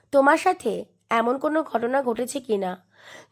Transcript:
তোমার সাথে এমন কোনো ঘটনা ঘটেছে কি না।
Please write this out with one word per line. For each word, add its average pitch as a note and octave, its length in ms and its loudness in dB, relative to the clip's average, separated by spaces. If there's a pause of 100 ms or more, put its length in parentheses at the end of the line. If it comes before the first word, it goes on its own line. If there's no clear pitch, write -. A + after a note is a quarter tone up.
(120)
তোমার C#4 260 6
সাথে B3 480 -2 (240)
এমন A3+ 280 0
কোনো D4+ 260 0
ঘটনা B3 400 -2
ঘটেছে A#3+ 360 -4
কি A3+ 180 -2
না। F#3 280 -6 (460)